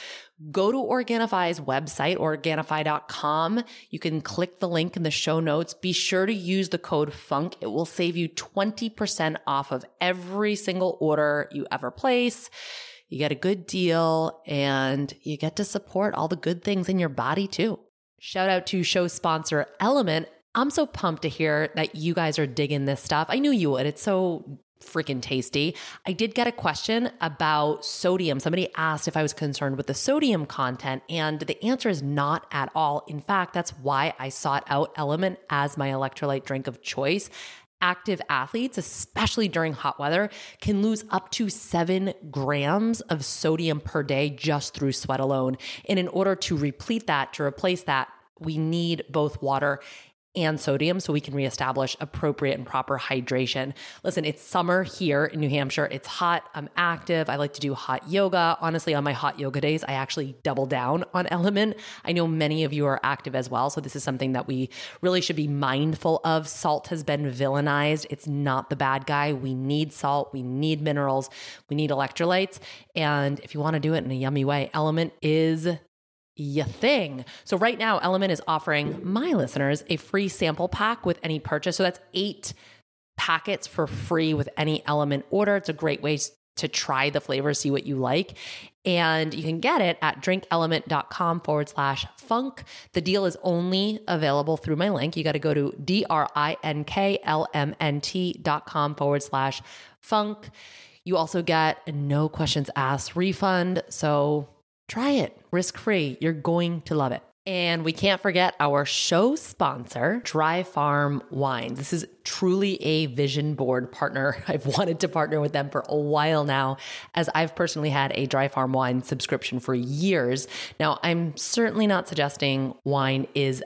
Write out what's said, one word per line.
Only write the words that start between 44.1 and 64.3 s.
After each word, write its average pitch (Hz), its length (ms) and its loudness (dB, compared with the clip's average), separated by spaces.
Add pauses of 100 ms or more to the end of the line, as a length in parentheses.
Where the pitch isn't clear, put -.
just 143 440 -2
through 139 180 0
sweat 131 280 -2
alone. 135 380 2 (300)
And 196 100 4
in 180 100 0
order 190 260 2
to 180 220 -2
replete 147 500 -2
that, 139 280 0
to 151 100 -2
replace 180 380 0
that, 135 260 0 (320)
we 160 160 -4
need 165 540 0
both 147 320 0
water 139 380 0 (560)
and 156 240 0
sodium 151 400 2
so 165 120 -2
we 147 80 2
can 139 140 -10
reestablish 131 640 0
appropriate 143 580 -2
and 127 80 -8
proper 131 320 -2
hydration. 131 760 -2 (320)
Listen, 180 200 0
it's 151 160 -2
summer 180 440 2
here 151 400 0
in 156 160 -4
New 147 100 2
Hampshire. 143 400 0
It's - 160 -8
hot. 175 380 0 (100)
I'm 147 220 -8
active. 170 520 0
I 127 60 0
like 143 200 -2
to - 60 -10
do 139 140 -2
hot 131 340 -4
yoga. 180 520 4
Honestly, 165 340 0
on 143 80 2
my 143 100 0
hot 143 280 -2
yoga 135 200 -2
days, 156 220 2
I 139 120 -4
actually 135 500 -4
double 135 220 0
down 135 460 0
on 180 140 0
Element. 202 520 2 (260)
I - 80 -2
know 170 160 2
many 156 340 2
of 143 100 0
you 147 140 2
are 135 160 2
active 135 320 -2
as 127 160 -2
well, 127 200 0
so 156 100 -4
this 139 160 -10
is 135 80 -6
something 131 300 -2